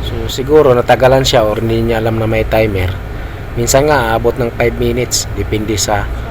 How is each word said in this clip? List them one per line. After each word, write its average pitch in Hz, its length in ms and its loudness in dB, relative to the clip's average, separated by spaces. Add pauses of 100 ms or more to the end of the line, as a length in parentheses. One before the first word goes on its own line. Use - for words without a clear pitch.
So, 110 240 -6
siguro 139 480 4
natagalan 127 480 4
siya 117 240 2
or 104 100 0
hindi 113 320 0
niya 113 140 0
alam 113 160 0
na 113 80 0
may 110 160 0
timer. 101 480 0 (640)
Minsan 135 320 2
nga, 123 240 2
aabot 113 240 0
ng 117 160 -2
five 120 240 0
minutes. 120 560 -2
Depende 104 480 -2
sa 104 240 0 (260)